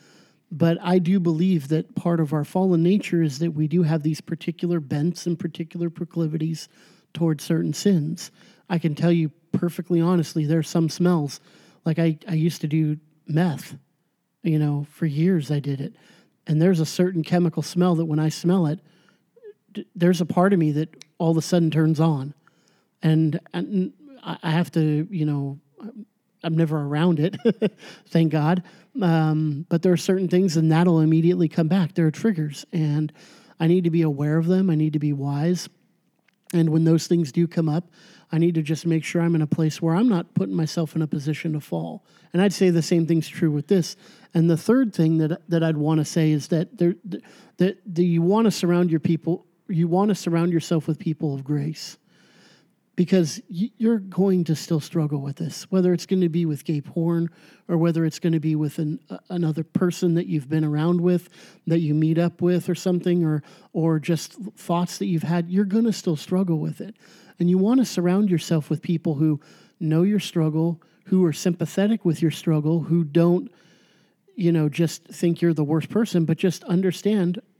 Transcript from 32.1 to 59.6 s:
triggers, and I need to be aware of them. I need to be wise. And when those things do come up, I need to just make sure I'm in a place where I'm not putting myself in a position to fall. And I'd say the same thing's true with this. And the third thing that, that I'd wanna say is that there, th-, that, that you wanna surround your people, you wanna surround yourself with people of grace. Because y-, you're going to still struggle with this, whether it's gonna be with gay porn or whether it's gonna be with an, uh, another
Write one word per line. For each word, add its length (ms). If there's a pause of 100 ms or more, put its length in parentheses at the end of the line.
triggers, 600
and 400 (480)
I 80
need 180
to 40
be 140
aware 340
of 80
them. 240
I 60
need 180
to 60
be 120
wise. 560 (840)
And 160
when 140
those 240
things 240
do 160
come 200
up, 220 (420)
I 60
need 180
to 60
just 240
make 180
sure 180
I'm 140
in 60
a 60
place 340
where 140
I'm 140
not 240
putting 220
myself 400
in 60
a 60
position 460
to 60
fall. 460 (280)
And 80
I'd 120
say 160
the 120
same 260
thing's 200
true 240
with 160
this. 280 (380)
And 160
the 80
third 360
thing 260
that, 300
that 140
I'd 140
wanna 280
say 260
is 180
that 280
there, 180 (140)
th-, 140 (340)
that, 200 (180)
that 80
you 180
wanna 300
surround 400
your 80
people, 460 (220)
you 200
wanna 280
surround 360
yourself 360
with 120
people 340
of 100
grace. 540 (1000)
Because 540
y-, 280
you're 220
going 460
to 100
still 240
struggle 420
with 160
this, 340
whether 220
it's 120
gonna 220
be 180
with 200
gay 160
porn 480 (380)
or 100
whether 280
it's 140
gonna 200
be 160
with 240
an, 200 (100)
uh, 80 (120)
another 340